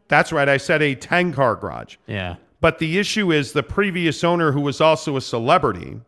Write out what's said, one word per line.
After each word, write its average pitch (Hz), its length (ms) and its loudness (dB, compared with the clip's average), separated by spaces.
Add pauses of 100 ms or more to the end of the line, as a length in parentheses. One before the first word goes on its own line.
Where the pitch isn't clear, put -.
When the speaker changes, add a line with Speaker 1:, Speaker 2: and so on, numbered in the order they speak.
Speaker 1:
That's 160 240 4
right, 143 160 2
I 139 80 4
said 151 240 0
a 147 140 0
ten-car 139 640 0
garage. 76 400 -10 (100)
Speaker 2:
Yeah. 90 300 -6 (260)
Speaker 1:
But 160 160 2
the 165 200 -2
issue 202 320 0
is 151 220 0
the 147 100 0
previous 175 640 -2
owner, 170 280 2
who 143 100 0
was 139 180 -2
also 156 380 2
a - 20 -4
celebrity 113 880 -2